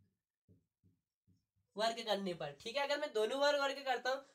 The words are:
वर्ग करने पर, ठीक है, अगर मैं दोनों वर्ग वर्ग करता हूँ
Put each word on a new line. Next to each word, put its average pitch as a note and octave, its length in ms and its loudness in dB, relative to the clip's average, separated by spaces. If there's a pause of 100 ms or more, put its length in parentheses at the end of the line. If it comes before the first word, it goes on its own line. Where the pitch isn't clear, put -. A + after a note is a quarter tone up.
(1800)
वर्ग A3+ 280 0
करने G3 300 0
पर, D3+ 260 -8
ठीक A3+ 160 -8
है, C#4+ 80 2
अगर C#4+ 160 0
मैं D4 120 -4
दोनों A3 280 0
वर्ग C#4+ 200 4
वर्ग C#4 240 -2
करता B3 260 0
हूँ C4+ 140 -2 (100)